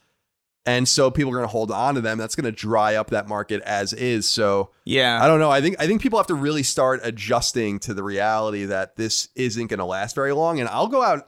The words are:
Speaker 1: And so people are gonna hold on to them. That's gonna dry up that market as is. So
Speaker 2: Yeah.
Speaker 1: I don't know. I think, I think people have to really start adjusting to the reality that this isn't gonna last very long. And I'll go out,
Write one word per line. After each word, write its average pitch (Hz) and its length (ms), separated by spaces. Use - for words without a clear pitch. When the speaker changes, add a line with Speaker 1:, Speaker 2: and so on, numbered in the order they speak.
Speaker 1:
And 123 200
so 135 240
people 135 220
are 123 40
gonna 120 100
hold 110 240
on 120 240
to 127 80
them. 110 160
That's 113 160
gonna 127 180
dry 107 420
up 107 140
that 104 180
market 104 360
as 104 320
is. 117 340
So 101 420
Speaker 2:
Yeah. 123 400
Speaker 1:
I - 20
don't 156 120
know. 156 120
I 139 120
think, 175 160
I 151 80
think 208 160
people 233 160
have 196 80
to 180 80
really 147 280
start 131 420
adjusting 113 760
to 110 140
the 98 80
reality 104 640
that 95 300
this 110 380
isn't 117 340
gonna 98 180
last 95 280
very 139 180
long. 160 280
And 120 80
I'll 131 200
go 262 120
out, 180 280